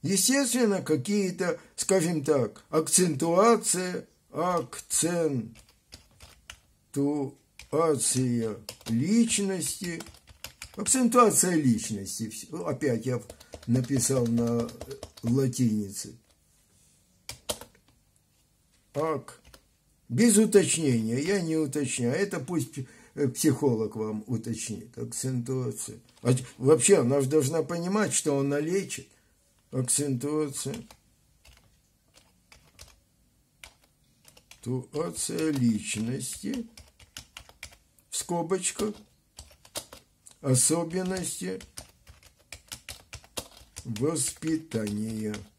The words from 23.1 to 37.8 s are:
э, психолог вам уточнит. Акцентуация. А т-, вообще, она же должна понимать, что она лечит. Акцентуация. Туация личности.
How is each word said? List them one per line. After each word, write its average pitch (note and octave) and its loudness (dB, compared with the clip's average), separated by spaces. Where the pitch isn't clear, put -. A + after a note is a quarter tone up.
э, C#3+ 0
психолог B2 0
вам G#2+ -4
уточнит. A2 -6
Акцентуация. B2 -6
А B2 4
т-, B2+ 0
вообще, D#3+ 6
она C3+ 4
же C3+ 0
должна D#3 2
понимать, F3 0
что C#3+ 2
она C#3 0
лечит. D#3+ -4
Акцентуация. C#3 -2
Туация D#3+ -4
личности. B2+ -2